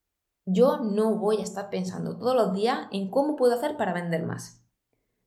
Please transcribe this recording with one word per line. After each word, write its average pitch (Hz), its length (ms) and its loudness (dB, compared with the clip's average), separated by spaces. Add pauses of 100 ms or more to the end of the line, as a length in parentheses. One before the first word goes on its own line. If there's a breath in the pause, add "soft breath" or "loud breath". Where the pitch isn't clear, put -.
(460)
Yo 247 340 4
no 214 380 2
voy 208 200 2
a 190 60 -6
estar 196 260 -8
pensando 170 480 -6
todos 254 180 0
los 196 180 2
días 233 380 -2
en 196 200 -4
cómo 294 240 2
puedo 247 180 4
hacer 294 240 -2
para 185 160 0
vender 170 300 -2
más. - 400 -10 (640)